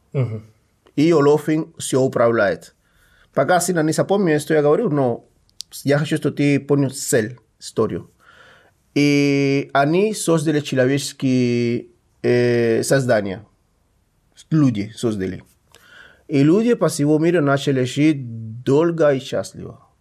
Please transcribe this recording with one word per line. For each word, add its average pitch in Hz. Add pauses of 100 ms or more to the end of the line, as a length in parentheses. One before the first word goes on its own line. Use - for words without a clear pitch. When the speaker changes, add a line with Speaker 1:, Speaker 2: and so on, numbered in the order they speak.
(140)
Speaker 1:
Мгм. 110 (520)
Speaker 2:
И 156
Олофин 151
всё 131
управляет. 117 (580)
Пока 170
сильно 175
не 156
запомню, 165
что 151
я 151
говорю, 156
но 131 (600)
я 139
хочу, 151
чтобы 147
ты 143
понял 139
цель, 123 (220)
историю. - (840)
И 139
они 170
создали 160
человеческие, 127 (380)
э, 120
создания. 107 (1040)
Люди 123
создали. 95 (840)
И 139
люди 220
по 185
всему 151
миру 165
начали 139
жить 123
долго 156
и 135
счастливо. - (220)